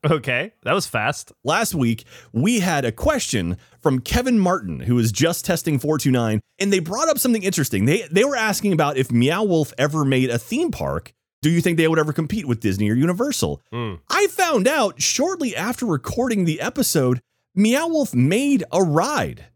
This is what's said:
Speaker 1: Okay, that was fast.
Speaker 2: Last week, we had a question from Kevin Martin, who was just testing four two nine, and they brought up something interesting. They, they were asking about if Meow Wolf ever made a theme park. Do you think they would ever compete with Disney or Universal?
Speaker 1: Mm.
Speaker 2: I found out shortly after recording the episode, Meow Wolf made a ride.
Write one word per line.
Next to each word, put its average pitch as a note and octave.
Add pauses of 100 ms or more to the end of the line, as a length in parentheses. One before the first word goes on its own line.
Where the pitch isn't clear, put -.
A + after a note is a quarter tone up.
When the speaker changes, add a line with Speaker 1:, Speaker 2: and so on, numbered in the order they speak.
Speaker 1:
Okay, D3
that B2
was G3
fast. A#2+ (120)
Speaker 2:
Last F#3+
week, A#2+ (300)
we G#3
had F3+
a A2+
question G#2 (240)
from C3+
Kevin B3
Martin, E3
who A2
was A#2
just D#3
testing D#3+
four D3+
two C#3
nine, A2+ (200)
and G3
they F#3+
brought G3+
up D4
something A3+
interesting. C#3
They, F3+
they F#3+
were C#4+
asking G#3+
about D3
if C3
Meow C3+
Wolf E3
ever D3+
made C3
a A#2
theme D#4
park. D2 (280)
Do D3+
you E3+
think F3
they D#3+
would D#3+
ever D3+
compete E3+
with A#2
Disney G#2
or -
Universal? E3+ (100)
Speaker 1:
Mm. A2+
Speaker 2:
I G4
found D4+
out A#3+
shortly D4
after A3+
recording G3+
the D#3
episode, C3 (340)
Meow A#3+
Wolf D#4
made G3+
a F#3
ride. D#3 (100)